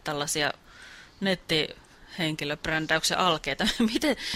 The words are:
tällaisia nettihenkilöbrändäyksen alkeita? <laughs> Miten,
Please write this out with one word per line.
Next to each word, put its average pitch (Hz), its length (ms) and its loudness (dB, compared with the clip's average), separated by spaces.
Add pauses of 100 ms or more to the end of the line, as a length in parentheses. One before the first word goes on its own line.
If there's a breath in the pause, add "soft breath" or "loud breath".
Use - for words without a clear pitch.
tällaisia 147 480 0 (680 loud breath)
nettihenkilöbrändäyksen 160 2000 -2
alkeita? 180 480 2 (120)
<laughs> 226 140 4
Miten, 285 240 2 (180 loud breath)